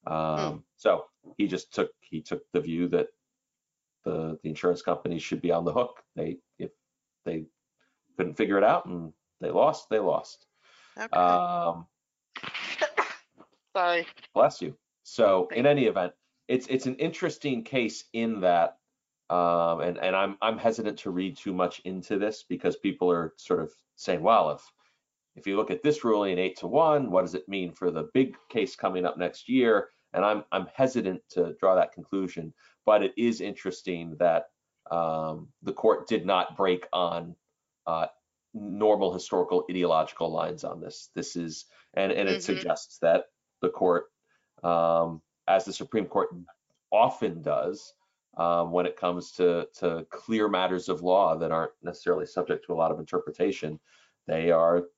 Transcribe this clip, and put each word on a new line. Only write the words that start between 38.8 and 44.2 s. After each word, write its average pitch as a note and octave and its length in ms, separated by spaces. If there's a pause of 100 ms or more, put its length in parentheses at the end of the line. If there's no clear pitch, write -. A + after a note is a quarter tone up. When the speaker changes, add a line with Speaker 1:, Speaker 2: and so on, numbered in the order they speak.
Speaker 1:
historical F2+ 560
ideological E2 600
lines E2 340
on - 180
this. - 320
This - 220
is, E2 280 (300)
and, F#2+ 180
and G2+ 160
it F#2 100
Speaker 2:
Mm-hmm. - 20
Speaker 1:
suggests F2+ 580
that E2 260 (380)
the F2+ 80
court, F2 360 (560)